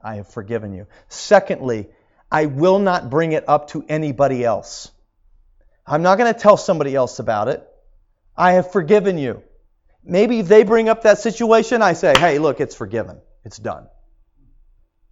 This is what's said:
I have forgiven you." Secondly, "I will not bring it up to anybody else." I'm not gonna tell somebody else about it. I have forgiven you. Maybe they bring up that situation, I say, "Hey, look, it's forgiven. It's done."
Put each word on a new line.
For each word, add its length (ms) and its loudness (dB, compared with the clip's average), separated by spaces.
I 140 -12
have 100 -14
forgiven 460 -10
you." 160 -16
Secondly, 800 0
"I 140 0
will 340 2
not 300 -2
bring 200 -2
it 180 -4
up 200 0
to 200 -10
anybody 560 -2
else." 460 -6
I'm 160 -2
not 160 4
gonna 160 2
tell 220 4
somebody 400 -2
else 240 -2
about 260 -2
it. 180 -6
I 180 4
have 180 0
forgiven 460 2
you. 260 -8
Maybe 360 0
they 220 6
bring 260 2
up 120 -2
that 160 4
situation, 640 0
I 140 2
say, 240 2
"Hey, 200 2
look, 220 -2
it's 140 -6
forgiven. 480 -10
It's 160 -20
done." 300 -12